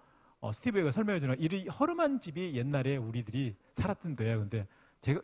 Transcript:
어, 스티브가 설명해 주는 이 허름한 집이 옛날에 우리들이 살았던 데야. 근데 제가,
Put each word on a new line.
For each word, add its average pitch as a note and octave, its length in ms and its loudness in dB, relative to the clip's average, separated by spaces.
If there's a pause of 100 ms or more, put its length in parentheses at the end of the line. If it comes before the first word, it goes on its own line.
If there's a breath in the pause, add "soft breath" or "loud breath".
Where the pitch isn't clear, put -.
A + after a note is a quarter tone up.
(460 soft breath)
어, G#2 60 -2
스티브가 F#3+ 400 2
설명해 G#3 260 2
주는 C3 220 2
이 F3+ 260 0
허름한 D4 540 2
집이 E3+ 340 -4
옛날에 C3+ 420 0
우리들이 A#2 600 -4 (180)
살았던 F#3 400 -2
데야. A2+ 220 0
근데 G#2 320 -2 (320 soft breath)
제가, C3+ 240 2